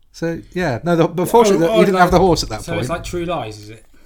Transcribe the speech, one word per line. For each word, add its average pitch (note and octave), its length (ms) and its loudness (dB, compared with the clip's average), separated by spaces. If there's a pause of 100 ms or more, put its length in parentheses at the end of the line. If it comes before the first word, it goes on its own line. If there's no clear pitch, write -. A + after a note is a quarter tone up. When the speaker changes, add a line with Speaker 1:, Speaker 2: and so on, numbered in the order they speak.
(120)
Speaker 1:
So, E3 300 -8 (100)
yeah. D#3+ 320 -4
No, E3+ 120 0
the, D#3+ 120 2
but F3 180 -4
fortunately, G3 400 4
Speaker 2:
Oh, A3 80 0
Speaker 1:
he - 20 4
Speaker 2:
oh, A3 60 6
Speaker 1:
didn't G3 120 2
Speaker 2:
like, F#3 80 4
Speaker 1:
have F3 80 4
the F3+ 100 4
horse F3 220 2
at - 80 -8
that G#2+ 120 -10
Speaker 2:
so E3+ 100 -10
Speaker 1:
point. - 100 -4
Speaker 2:
it's B2+ 80 -6
like E3+ 140 -8
True F3 200 -8
Lies, A#2+ 360 -8
is G#2 100 -20
it? - 140 -20 (220)